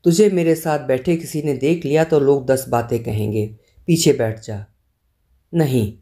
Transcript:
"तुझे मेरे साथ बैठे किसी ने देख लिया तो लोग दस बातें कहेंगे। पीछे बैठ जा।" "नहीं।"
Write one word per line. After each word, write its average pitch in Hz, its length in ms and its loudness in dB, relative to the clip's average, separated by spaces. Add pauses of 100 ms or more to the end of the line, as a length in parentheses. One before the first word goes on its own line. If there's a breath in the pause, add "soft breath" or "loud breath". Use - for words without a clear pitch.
"तुझे 190 260 4
मेरे 165 240 2
साथ 160 240 -2
बैठे 135 380 -2
किसी 156 260 -8
ने 147 120 -2
देख 151 300 -2
लिया 151 200 2
तो 160 160 2
लोग 139 260 2
दस 131 220 0
बातें 117 340 -2
कहेंगे। 107 540 -4 (300 soft breath)
पीछे 165 260 2
बैठ 113 280 -4
जा।" 104 260 -12 (880)
"नहीं।" 131 460 0